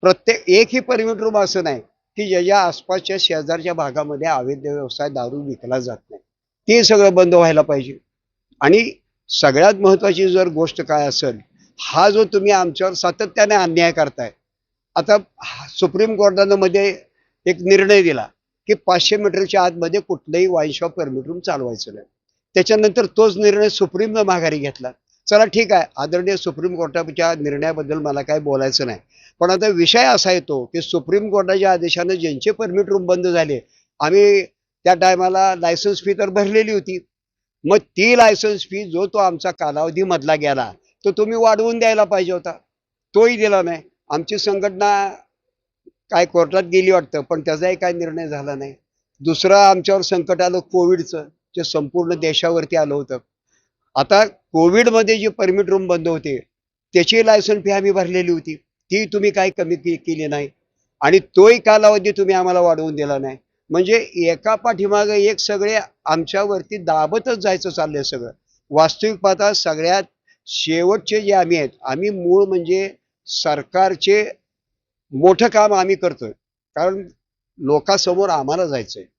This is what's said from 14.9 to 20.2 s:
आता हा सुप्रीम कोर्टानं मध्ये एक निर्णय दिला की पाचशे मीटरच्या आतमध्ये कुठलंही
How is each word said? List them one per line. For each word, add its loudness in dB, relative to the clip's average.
आता 2
हा -16
सुप्रीम -2
कोर्टानं 2
मध्ये 0
एक -2
निर्णय 4
दिला 0
की 2
पाचशे 0
मीटरच्या 0
आतमध्ये -2
कुठलंही -2